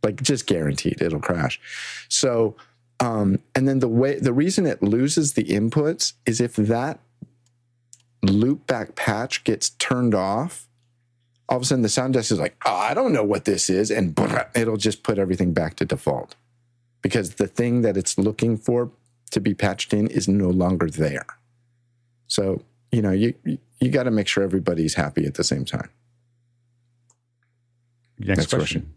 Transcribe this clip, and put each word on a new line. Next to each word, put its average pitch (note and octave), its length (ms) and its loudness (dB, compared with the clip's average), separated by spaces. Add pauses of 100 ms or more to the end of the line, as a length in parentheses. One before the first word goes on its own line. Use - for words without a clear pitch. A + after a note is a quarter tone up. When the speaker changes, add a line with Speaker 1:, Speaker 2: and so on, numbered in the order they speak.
Speaker 1:
Like, G#2+ 180 -2
just - 260 -2
guaranteed D#2 540 -2
it'll D#2+ 200 -2
crash. E2+ 380 -2 (500)
So, A2+ 480 2 (420)
um, G#2+ 400 2 (160)
and C3 120 2
then C3+ 120 2
the B2 80 2
way, B2 320 2
the B2+ 140 2
reason F3 320 2
it - 180 0
loses C#3 500 2
the - 120 2
inputs A#2 680 0 (140)
is A#2+ 160 0
if A#2+ 160 0
that A#2 420 0 (1300)
loopback A2+ 680 0
patch A2+ 500 -4
gets - 260 -2
turned B2 420 0
off, G#2 540 -2 (800)
all C3 100 2
of B2 60 -2
a - 20 -2
sudden B2+ 180 2
the G#2+ 60 2
Sound C3 260 0
Desk A#2 180 2
is F#2+ 60 0
like, - 160 -4 (100)
"Oh, G2+ 100 2
I G#2 180 0
don't A3+ 200 2
know A#2 100 2
what G2+ 220 0
this - 240 0
is," G2 220 2
and G2 220 0
brrr, - 420 0
it'll A2+ 220 2
just G#2 260 -2
put G#2+ 140 0
everything F#2 360 2
back D#2+ 240 -2
to - 80 0
default - 500 -4 (640)
because F#2+ 340 -2
the G2+ 120 -2
thing A#2+ 360 0
that G#2 120 2
it's - 220 -2
looking G#2+ 400 0
for A#2+ 340 -2 (400)
to - 80 0
be G2+ 140 0
patched - 400 -2
in G#2 140 2
is - 200 -2
no G2 220 2
longer F2+ 400 2
there. D2+ 360 -4 (1000)
So, G2 340 -2 (300)
you A#2 100 2
know, G2+ 100 2
you, G#2+ 220 2 (460)
you B2+ 100 2
gotta B2+ 220 0
make G#2+ 160 0
sure - 160 0
everybody's F2 520 0
happy D2 300 -2
at C#2+ 100 -4
the - 100 -2
same C#2 200 -2
time. - 240 -8 (2250)
Speaker 2:
Next G2 180 0
Speaker 1:
Next D#2 120 0
Speaker 2:
question. - 320 -2
Speaker 1:
question. - 160 -14